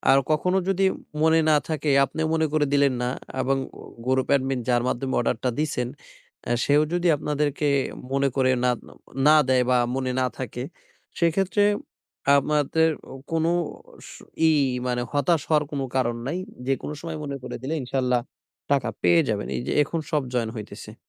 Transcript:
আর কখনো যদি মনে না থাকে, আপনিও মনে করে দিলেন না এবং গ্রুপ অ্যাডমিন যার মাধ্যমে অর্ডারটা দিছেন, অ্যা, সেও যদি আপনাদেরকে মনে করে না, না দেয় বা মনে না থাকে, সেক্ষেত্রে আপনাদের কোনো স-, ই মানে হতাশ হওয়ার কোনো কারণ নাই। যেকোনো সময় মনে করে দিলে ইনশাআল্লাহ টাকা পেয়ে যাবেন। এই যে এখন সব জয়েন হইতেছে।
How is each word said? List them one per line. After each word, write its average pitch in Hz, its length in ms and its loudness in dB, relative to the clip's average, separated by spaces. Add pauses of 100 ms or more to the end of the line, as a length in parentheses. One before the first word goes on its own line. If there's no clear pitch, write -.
আর 135 200 4
কখনো 185 380 0
যদি 190 240 0 (300)
মনে 160 260 4
না 156 180 4
থাকে, 151 380 -4
আপনিও 156 300 0
মনে 160 200 2
করে 147 180 2
দিলেন 139 280 2
না 123 160 -2 (280)
এবং 135 200 0 (440)
গ্রুপ 127 260 0
অ্যাডমিন 135 360 0
যার 120 200 2
মাধ্যমে 127 320 -2
অর্ডারটা 123 360 0
দিছেন, 123 360 -2 (520)
অ্যা, - 180 -2
সেও 147 280 2
যদি 175 240 0
আপনাদেরকে 151 580 0 (360)
মনে 135 260 0
করে 131 260 2
না, 123 160 2 (440)
না 139 280 4
দেয় 127 220 2
বা 123 200 2
মনে 127 280 -2
না 127 160 0
থাকে, 123 340 -6 (520)
সেক্ষেত্রে 190 480 0 (600)
আপনাদের 147 640 2 (380)
কোনো 165 240 0 (540)
স-, - 180 -16 (160)
ই 160 120 4 (280)
মানে 123 240 0
হতাশ 147 400 0
হওয়ার 151 220 2
কোনো 139 220 -4
কারণ 120 340 0
নাই। 139 160 -4 (260)
যেকোনো 135 320 -2
সময় 160 240 -6
মনে 143 180 -6
করে 123 200 -6
দিলে 135 200 -4
ইনশাআল্লাহ 127 440 0 (480)
টাকা 139 280 2
পেয়ে 175 260 4
যাবেন। 120 260 -2
এই 127 140 -2
যে 139 160 -4
এখন 151 280 0
সব 151 220 0
জয়েন 120 220 -2
হইতেছে। 104 400 -8 (180)